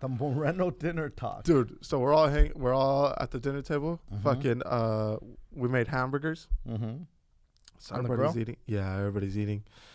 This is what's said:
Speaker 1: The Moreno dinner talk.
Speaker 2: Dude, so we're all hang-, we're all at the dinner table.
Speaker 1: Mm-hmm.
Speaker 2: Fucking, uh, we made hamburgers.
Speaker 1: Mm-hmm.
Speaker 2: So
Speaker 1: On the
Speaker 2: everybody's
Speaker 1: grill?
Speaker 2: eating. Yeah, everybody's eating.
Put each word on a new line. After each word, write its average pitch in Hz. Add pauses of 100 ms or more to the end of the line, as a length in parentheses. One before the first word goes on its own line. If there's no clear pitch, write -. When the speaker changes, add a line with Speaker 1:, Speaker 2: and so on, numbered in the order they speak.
Speaker 1:
The 131
Moreno 147
dinner 160
talk. 101
Speaker 2:
Dude, 139
so -
we're 131
all 156
hang-, 147
we're 127
all 135
at 120
the 131
dinner 139
table. 151 (120)
Speaker 1:
Mm-hmm. 101
Speaker 2:
Fucking, 127
uh, 110 (360)
we 123
made 120
hamburgers. 139 (200)
Speaker 1:
Mm-hmm. 113 (760)
Speaker 2:
So -
Speaker 1:
On 123
the 123
Speaker 2:
everybody's 131
Speaker 1:
grill? 170
Speaker 2:
eating. 113 (100)
Yeah, 98
everybody's 101
eating. 104 (320)